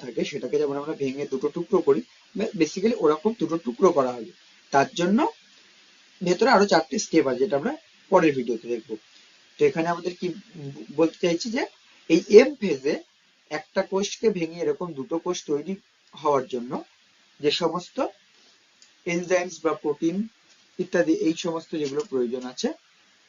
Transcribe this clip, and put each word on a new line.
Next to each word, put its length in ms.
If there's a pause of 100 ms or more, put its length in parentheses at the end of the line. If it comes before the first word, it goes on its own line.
থাকে, 180 (100)
সেটাকে 300
যেমন 200
আমরা 200
ভেঙে 320
দুটো 220
টুকরো 320
করি, 140 (340)
বা 100 (140)
basically 440
ওরকম 280 (100)
দুটো 140 (100)
টুকরো 320
করা 180
হবে। 160 (420)
তার 160 (100)
জন্য 200 (1000)
ভেতরে 340
আরো 160
চারটে 240 (100)
স্টেপ 260
আছে, 100
যেটা 180
আমরা 140 (380)
পরের 260
ভিডিওতে 360
দেখব। 160 (680)
তো 120
এখানে 240
আমাদের 260
কি 80 (720)
বলতে 240
চাইছি 320
যে 80 (460)
এই 120 (180)
এম 100 (120)
ফেজে 340 (560)
একটা 300 (100)
কোষকে 360 (100)
ভেঙে 260
এরকম 240 (120)
দুটো 240
কোষ 140 (120)
তৈরি 240 (480)
হওয়ার 320
জন্য 180 (720)
যে 80 (100)
সমস্ত 360 (1160)
এনজাইমস 420 (100)
বা 80 (100)
প্রোটিন 320 (680)
ইত্যাদি 300 (140)
এই 80 (100)
সমস্ত 260 (100)
যেগুলো 200 (100)
প্রয়োজন 400
আছে, 180 (600)